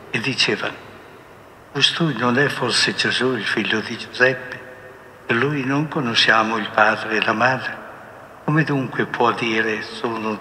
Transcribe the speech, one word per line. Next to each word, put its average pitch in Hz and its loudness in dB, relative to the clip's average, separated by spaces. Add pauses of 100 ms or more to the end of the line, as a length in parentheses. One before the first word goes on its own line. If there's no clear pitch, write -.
(100)
E - -2
dicevano: 113 0 (1000)
"Costui 143 2
non 120 2
è 143 4
forse 117 0
Gesù, 127 0
il 104 -2
figlio 107 0
di 110 -6
Giuseppe? - 0 (600)
E 123 2
lui 135 2
non 143 0
conosciamo 113 2
il 104 -4
padre 107 2
e 104 0
la 113 2
madre? 120 -2 (600)
Come 156 4
dunque 131 -2
può 120 2
dire: 110 0
'Sono 110 -4